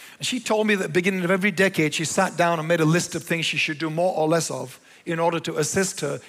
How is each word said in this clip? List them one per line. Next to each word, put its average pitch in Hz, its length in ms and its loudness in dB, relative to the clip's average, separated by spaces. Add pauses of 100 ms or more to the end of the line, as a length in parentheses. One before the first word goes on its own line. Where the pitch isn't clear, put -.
(200)
And - 80 -6
she 254 120 -2
told 214 280 2
me 208 80 4
that 185 80 0
at 175 60 -4
the 147 40 -8
beginning 185 300 2
of 175 80 2
every 196 180 2
decade, 180 460 2
she 165 100 -2
sat 185 320 0
down 170 220 2
and 156 80 -4
made 170 120 2
a 156 60 4
list 170 300 2
of 160 80 -6
things 165 240 -2
she 160 100 -4
should 151 220 -2
do 160 100 -4
more 170 260 0
or 156 120 0
less 160 240 2
of 127 280 -10 (240)
in 165 160 -4
order 165 200 2
to 160 180 -6
assist 180 440 -2
her 143 280 -4